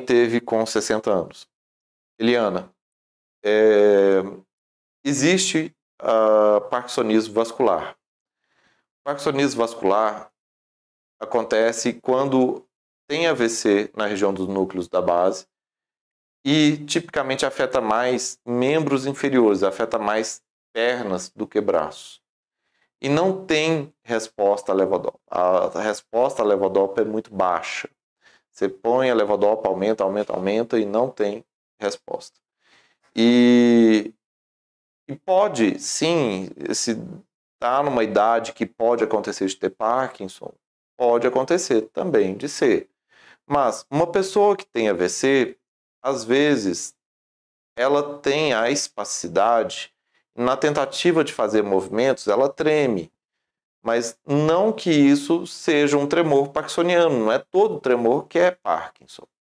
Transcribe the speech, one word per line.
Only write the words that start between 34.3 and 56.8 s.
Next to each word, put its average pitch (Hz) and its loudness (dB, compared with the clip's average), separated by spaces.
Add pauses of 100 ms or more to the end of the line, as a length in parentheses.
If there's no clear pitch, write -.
e 139 -12
pode, 185 0
sim, 131 -2 (240)
se 113 -4 (600)
tá 123 0
numa 127 0
idade 110 0
que 110 -6
pode 117 0
acontecer 104 -2
de 95 -6
ter 95 -4
Parkinson, 117 -6 (440)
pode 120 2
acontecer 131 0 (100)
também 101 0
de 143 -8
ser. - 0 (560)
Mas 139 -2
uma 160 0
pessoa 196 2
que - -18
tem 113 0
A 101 2
V 87 0
C, 135 0 (440)
às 127 -4
vezes, 120 0 (840)
ela 143 -2
tem 143 0
a 117 0
espasticidade, 107 -2 (440)
na 123 0
tentativa 151 0
de - -6
fazer 107 0
movimentos, 104 -2
ela 123 2
treme. 139 -2 (720)
Mas 117 -4
não 160 2
que 185 -4
isso 143 2
seja 147 0
um 143 0
tremor 147 2
parkinsoniano, 170 0